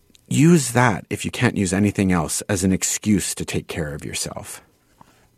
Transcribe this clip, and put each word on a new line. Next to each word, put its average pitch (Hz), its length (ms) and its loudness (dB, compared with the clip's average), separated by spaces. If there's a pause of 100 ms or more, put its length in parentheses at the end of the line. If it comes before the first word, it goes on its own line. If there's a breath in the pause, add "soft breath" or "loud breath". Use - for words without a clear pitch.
(280)
use 135 440 4
that, 123 380 2
if - 140 -6
you 87 60 -6
can't - 260 0
use 92 160 0
anything 98 400 2
else, 80 300 -2
as 95 200 -4
an 95 100 2
excuse - 640 0
to 85 100 -8
take - 240 -6
care 76 260 -8
of 76 100 -12
yourself. - 580 -12 (760 soft breath)